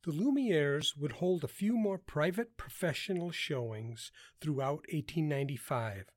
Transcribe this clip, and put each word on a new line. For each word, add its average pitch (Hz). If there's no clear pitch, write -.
The 165
Lumieres 160
would 143
hold 180
a -
few 214
more 202
private 185
professional 175
showings 113
throughout 143
eighteen 156
ninety-five 127